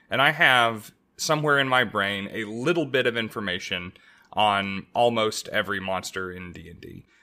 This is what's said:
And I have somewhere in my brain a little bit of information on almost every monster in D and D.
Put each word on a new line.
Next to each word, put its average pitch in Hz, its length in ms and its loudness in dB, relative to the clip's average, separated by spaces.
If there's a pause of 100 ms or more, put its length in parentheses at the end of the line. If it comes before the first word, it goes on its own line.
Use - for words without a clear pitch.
(120)
And 120 100 2
I 147 100 6
have 123 600 4 (260)
somewhere 151 400 2
in 135 100 2
my 127 160 4
brain 101 480 -2
a 110 120 -6
little 135 420 -2
bit 127 220 0
of 117 100 0
information 95 760 -6 (380)
on 98 640 0
almost 117 560 2
every 98 300 -2
monster 92 520 -6
in 90 220 -12
D 82 160 -16
and 85 100 -20
D. 87 260 -18 (180)